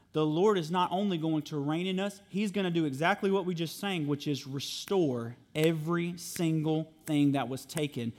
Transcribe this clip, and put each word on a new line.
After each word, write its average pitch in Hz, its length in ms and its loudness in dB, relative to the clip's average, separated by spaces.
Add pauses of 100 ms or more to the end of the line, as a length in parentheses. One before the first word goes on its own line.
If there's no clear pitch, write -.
(120)
the 156 140 2
Lord 185 320 4
is 156 120 -2
not 180 220 2
only 190 240 2
going 156 260 0
to 151 160 -6
reign 156 280 0
in 190 120 0
us, 202 300 -4
he's 202 220 -2
gonna 190 200 0
do 165 140 2
exactly 170 460 2
what 190 160 2
we 180 80 0
just 160 240 -4
sang, 185 280 -2
which 143 220 -2
is 139 180 -2
restore 131 880 -2 (180)
every 170 640 0
single 160 760 0 (140)
thing 147 260 4
that 135 160 0
was 127 160 -6
taken 135 540 -4